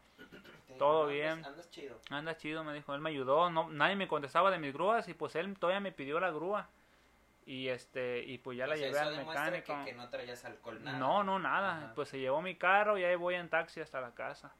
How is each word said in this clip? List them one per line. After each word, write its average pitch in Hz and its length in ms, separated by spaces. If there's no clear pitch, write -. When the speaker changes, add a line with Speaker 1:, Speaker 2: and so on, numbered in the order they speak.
Speaker 1:
Te - 60
dijo, 127 60
Speaker 2:
Todo 151 240
Speaker 1:
"No, 147 60
Speaker 2:
bien. 147 200
Speaker 1:
andas, 160 220
andas 131 180
chido". 123 300
Speaker 2:
Anda 151 260
chido, 156 280
me 151 100
dijo. 143 220
Él 147 60
me 160 100
ayudó. 147 400
No, 165 180
nadie 156 260
me 190 120
contestaba 160 420
de 180 80
mis 143 160
grúas 190 340
y, 170 60
pues, 147 220
él 190 240
todavía 185 220
me 190 100
pidió 143 280
la 185 120
grúa. 180 360
Y, 131 220
este, 123 560
y, 127 160
pues, 123 180
ya 127 80
Speaker 1:
O 143 40
Speaker 2:
la 156 60
Speaker 1:
sea, 143 120
Speaker 2:
llevé 135 120
Speaker 1:
eso 151 80
Speaker 2:
al 151 100
Speaker 1:
demuestra 143 340
Speaker 2:
mecánico. 151 340
Speaker 1:
que, 131 60
que 120 60
no 123 120
traías 123 360
alcohol, 110 380
nada. 135 140
Speaker 2:
No, 160 260
no, 196 140
nada. 175 400
Speaker 1:
Ajá. 147 160
Speaker 2:
Pues, 143 160
se 139 100
llevó 131 220
mi 180 140
carro 202 420
y 180 60
ahí 175 120
voy 175 200
en 175 140
taxi 165 320
hasta 143 200
la 120 140
casa. 139 440